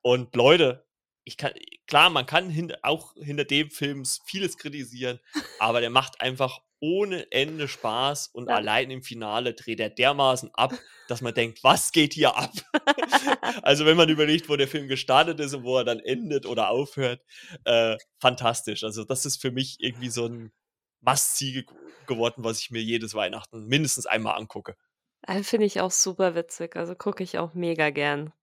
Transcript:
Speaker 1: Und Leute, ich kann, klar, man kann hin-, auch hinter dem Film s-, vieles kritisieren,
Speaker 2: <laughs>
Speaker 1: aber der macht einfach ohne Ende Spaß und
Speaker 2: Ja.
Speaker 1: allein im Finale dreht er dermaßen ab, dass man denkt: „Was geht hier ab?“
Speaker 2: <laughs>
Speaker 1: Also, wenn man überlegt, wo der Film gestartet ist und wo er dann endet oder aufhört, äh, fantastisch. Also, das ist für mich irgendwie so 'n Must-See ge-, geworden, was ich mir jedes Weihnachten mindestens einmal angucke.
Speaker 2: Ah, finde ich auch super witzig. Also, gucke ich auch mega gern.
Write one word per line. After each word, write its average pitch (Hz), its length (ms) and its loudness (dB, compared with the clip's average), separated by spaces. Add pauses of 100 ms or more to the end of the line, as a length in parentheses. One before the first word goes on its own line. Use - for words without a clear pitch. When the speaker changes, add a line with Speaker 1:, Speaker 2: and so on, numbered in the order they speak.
Speaker 1:
Und 123 340 2
Leute, 135 520 6 (380)
ich - 120 -16
kann, - 160 -6 (340)
klar, 151 220 6
man 143 160 0
kann 180 240 0
hin-, 165 340 -4
auch 156 320 -2
hinter 147 300 -6
dem 147 260 0
Film 143 300 -6
s-, - 240 -6
vieles 196 320 -6
kritisieren, 123 640 -10 (140)
Speaker 2:
<laughs> - 240 -10
Speaker 1:
aber 117 240 2
der 117 100 -2
macht 131 300 -10
einfach 131 400 -4 (200)
ohne 185 500 -4
Ende 151 360 -2
Spaß 131 600 -4
und 120 180 -10
Speaker 2:
Ja. - 60 0
Speaker 1:
allein 110 380 0
im 127 120 -12
Finale 113 500 -4
dreht 113 260 -10
er 107 100 -2
dermaßen 131 680 2
ab, 131 260 0 (260)
dass 120 140 -6
man 120 120 -4
denkt: 117 300 -2
„Was - 280 2
geht 151 220 2
hier - 240 2
ab?“ - 140 -6 (220)
Speaker 2:
<laughs> 262 920 0
Speaker 1:
Also, 147 220 4
wenn 160 120 8
man 165 120 8
überlegt, 156 400 2
wo 147 80 2
der 139 100 2
Film 139 200 -8
gestartet 143 520 2
ist 139 140 -4
und 135 100 -8
wo 127 140 0
er 127 80 2
dann 117 140 0
endet 147 460 -4
oder 104 240 0
aufhört, 123 520 -2 (440)
äh, 113 320 6 (240)
fantastisch. 120 600 0
Also, 110 220 -6
das 131 200 -2
ist 135 160 -4
für 131 100 -2
mich 131 280 -6
irgendwie 123 300 -6
so 117 180 -2
'n 113 240 -12 (500)
Must-See 135 520 0
ge-, 127 120 -6 (400)
geworden, 117 380 -2
was 113 180 -2
ich - 100 -10
mir 113 120 -4
jedes 113 320 -2
Weihnachten 107 520 -6
mindestens 135 380 0
einmal 110 320 0
angucke. 104 380 -10 (520)
Speaker 2:
Ah, 196 160 -2
finde 214 220 2
ich 196 160 0
auch 185 100 0
super 185 440 2
witzig. 170 400 -6
Also, 175 200 -6
gucke 202 280 -4
ich 180 140 -6
auch 170 160 -4
mega 165 360 0
gern. 147 540 -2